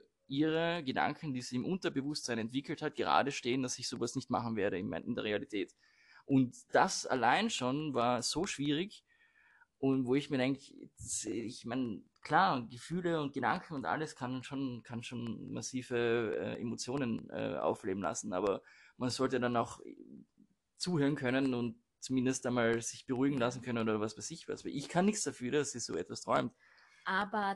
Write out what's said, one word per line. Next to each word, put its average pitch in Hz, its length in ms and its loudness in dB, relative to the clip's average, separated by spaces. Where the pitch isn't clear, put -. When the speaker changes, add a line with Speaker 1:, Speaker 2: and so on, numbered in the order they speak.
Speaker 1:
ihre 160 560 2
Gedanken, 135 500 0
die 123 80 -4
sie 123 160 -8
im 127 80 -2
Unterbewusstsein 147 760 -2
entwickelt 127 420 -4
hat, 151 140 -4
gerade 95 360 4
stehen, 131 320 0
dass 123 160 -4
ich 123 100 -6
sowas 120 260 -4
nicht - 140 -6
machen 117 260 0
werde 98 240 0
in 101 100 -4
mein, - 140 -4
in 117 120 -4
der 113 100 -2
Realität. 104 500 -2
Und 135 300 4
das 160 340 4
allein 131 420 4
schon 143 440 -2
war 120 280 2
so - 240 -2
schwierig. 147 580 -2
Und 135 260 4
wo 120 100 4
ich 143 140 0
mir 143 80 0
denk, 131 220 2
das, - 280 -6
ich 113 400 -6
mein, 120 400 -4
klar, 151 480 4
Gefühle 165 520 -2
und 139 120 -4
Gedanken 135 400 0
und 135 120 -4
alles 143 300 -2
kann 127 280 -6
schon, 131 400 -6
kann 117 200 -8
schon 117 480 -8
massive, 120 880 0
äh, 107 220 -4
Emotionen, 120 720 -4
äh, 107 280 -2
aufleben 95 440 0
lassen. 90 300 -4
Aber 95 280 2
man 127 120 -2
sollte 127 300 0
dann 120 180 2
auch - 220 -2
zuhören 147 380 2
können 135 380 2
und 120 280 -2
zumindest 131 460 0
einmal 117 360 4
sich - 240 -8
beruhigen 135 320 2
lassen 123 240 2
können 117 260 0
oder 110 140 2
was 107 160 -2
weiß - 140 -10
ich - 160 -12
was. - 180 -6
Weil - 100 -4
ich 143 140 -6
kann 180 160 4
nichts 208 180 2
dafür, 123 280 -4
dass 143 200 2
sie 120 80 -8
so - 160 -4
etwas 92 260 -4
träumt. 127 320 0
Speaker 2:
Aber 196 520 0